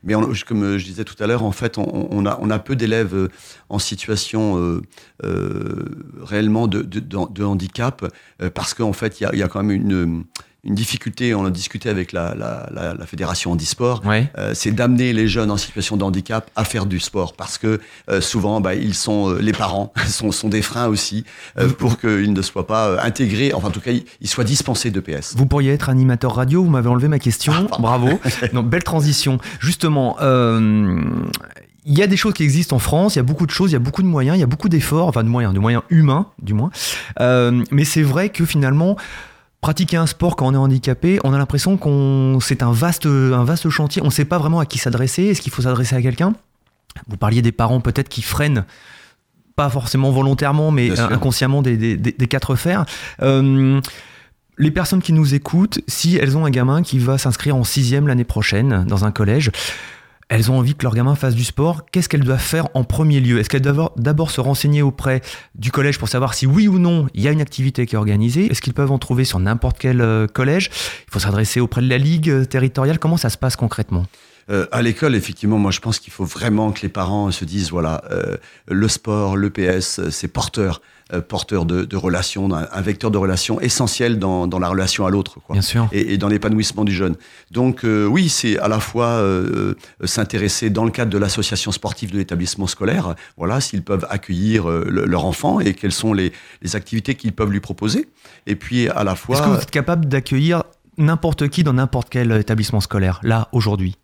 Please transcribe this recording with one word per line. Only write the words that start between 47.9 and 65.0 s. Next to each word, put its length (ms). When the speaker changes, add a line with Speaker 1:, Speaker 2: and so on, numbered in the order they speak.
Speaker 2:
qui 120
freinent, 440
pas 140
forcément 400
volontairement, 600
mais 180
Speaker 1:
Bien 80
sûr. 160
Speaker 2:
inconsciemment 500
des, 160
des, 180
des, 160
des 140
quatre 300
fers. 280
Euh, 580
les 120
personnes 300
qui 140
nous 200
écoutent, 540
si 280
elles 200
ont 80
un 60
gamin 320
qui 160
va 180
s'inscrire 400
en 80
sixième 420
l'année 180
prochaine 600
dans 200
un 40
collège, 400
elles 200
ont 100
envie 180
que 80
leur 100
gamin 220
fasse 180
du 80
sport, 480
qu'est-ce 180
qu'elles 140
doivent 160
faire 360
en 100
premier 340
lieu ? 220
Est-ce 80
qu'elles 140
doivent 340
d'abord 340
se 100
renseigner 400
auprès 420